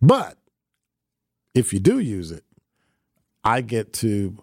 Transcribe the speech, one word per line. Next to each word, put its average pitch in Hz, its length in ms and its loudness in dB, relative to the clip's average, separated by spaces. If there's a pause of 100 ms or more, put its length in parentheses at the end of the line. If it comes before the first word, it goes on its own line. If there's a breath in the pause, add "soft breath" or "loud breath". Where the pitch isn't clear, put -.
But 226 380 2 (1160)
if 123 200 0
you 95 60 -2
do 202 180 2
use 98 320 -6
it, 82 140 -16 (1000)
I 117 160 2
get 113 340 -4
to, 101 480 -2